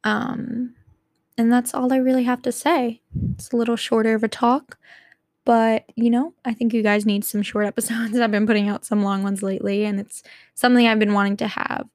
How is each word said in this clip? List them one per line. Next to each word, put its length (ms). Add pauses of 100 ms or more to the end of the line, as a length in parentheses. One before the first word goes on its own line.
Um, 680 (640)
and 140
that's 220
all 180
I 40
really 280
have 180
to 100
say. 480 (340)
It's 160
a 60
little 200
shorter 380
of 100
a 40
talk, 500 (680)
but, 400 (100)
you 160
know, 240 (100)
I 100
think 180
you 100
guys 240
need 180
some 180
short 240
<laughs> 0
episodes. 520
I've 120
been 160
putting 220
out 160
some 180
long 200
ones 200
lately, 420
and 160
it's 220 (320)
something 320
I've 120
been 160
wanting 240
to 100
have 460